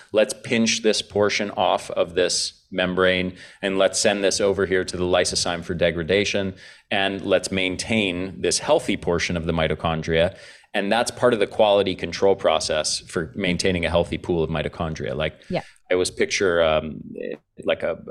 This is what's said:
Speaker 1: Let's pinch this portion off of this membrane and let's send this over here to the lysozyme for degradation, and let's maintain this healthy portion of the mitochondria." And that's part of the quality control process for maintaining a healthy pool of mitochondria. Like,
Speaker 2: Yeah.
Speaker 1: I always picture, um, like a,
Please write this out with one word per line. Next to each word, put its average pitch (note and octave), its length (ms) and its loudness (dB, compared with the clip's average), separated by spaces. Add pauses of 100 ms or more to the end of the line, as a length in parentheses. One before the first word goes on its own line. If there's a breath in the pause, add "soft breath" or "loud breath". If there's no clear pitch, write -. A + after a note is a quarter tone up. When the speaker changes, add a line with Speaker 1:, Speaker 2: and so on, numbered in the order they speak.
(140 loud breath)
Speaker 1:
Let's G#2+ 200 4 (120)
pinch A2+ 360 0
this G#2+ 200 2
portion G2+ 560 0
off F#2+ 340 2
of F2 240 -2
this - 560 -2
membrane F#2 640 2 (260 loud breath)
and F#2+ 160 -2
let's F#2+ 220 4
send G2+ 240 2
this F#2 160 2
over G2 260 2
here F#2 200 0
to - 100 -8
the F2+ 80 -2
lysozyme F2+ 600 0
for F#2 80 -4
degradation, F#2 840 0 (340 loud breath)
and G2 360 0
let's F#2 260 2
maintain F#2 880 -2
this F2 200 0
healthy D3 360 0
portion F2 400 -2
of E2 100 -4
the E2+ 60 -2
mitochondria." D#2+ 840 0 (380 loud breath)
And G2+ 160 -2
that's A#2+ 200 0
part B2 240 2
of G#2+ 40 2
the G2 60 2
quality G2+ 480 2
control F#2 420 0
process D#2+ 680 0
for - 340 -6
maintaining F2+ 500 0
a D#2+ 60 -2
healthy E2+ 260 2
pool E2+ 240 -2
of D#2+ 80 0
mitochondria. D#2 640 -4
Like, D#2 200 -4 (120)
Speaker 2:
Yeah. E3+ 140 -4 (300 loud breath)
Speaker 1:
I - 20 0
always F#2 160 2
picture, F2 540 2
um, D#2 360 0 (640)
like E2 200 -2
a, E2 80 -2 (200)